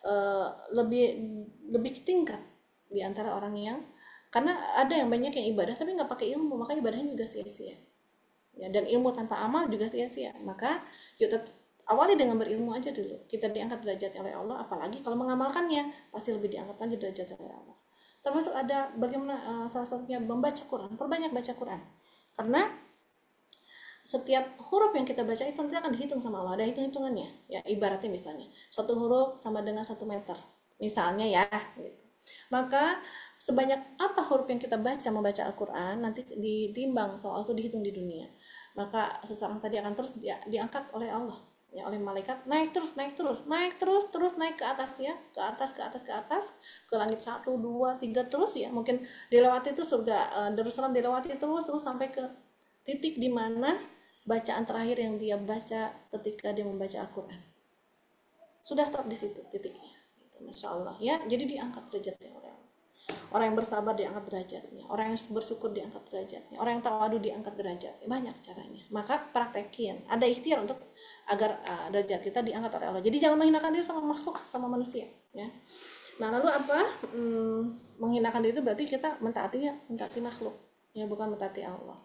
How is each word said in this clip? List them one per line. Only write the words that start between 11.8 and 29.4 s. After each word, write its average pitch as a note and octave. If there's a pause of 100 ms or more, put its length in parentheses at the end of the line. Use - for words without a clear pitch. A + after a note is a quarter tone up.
awali D4+
dengan B3
berilmu A3+
aja B3+
dulu. -
Kita G#3+
diangkat A3
derajatnya F#3+
oleh F#3+
Allah, G#3+
apalagi F#3+
kalau A#3+
mengamalkannya, C#4+
pasti G#3+
lebih G3+
diangkat G3
lagi A#3
derajatnya F#3+
oleh -
Allah. - (440)
Termasuk D#4
ada C4+
bagaimana, C4+
eh, A#3
salah A#3+
satunya B3
membaca B3
Quran, G3+
perbanyak D#4+
baca B3
Quran. F#3+ (560)
Karena A#3+ (1400)
setiap C4 (120)
huruf G#4
yang B3+
kita B3
baca A3+
itu D4
nanti D4+
akan D#4+
dihitung C4+
sama G#3
Allah, F#3+
ada A3
hitung-hitungannya. C4+ (200)
Ya, F#3
ibaratnya G3+
misalnya, F3 (240)
satu A3+
huruf B3+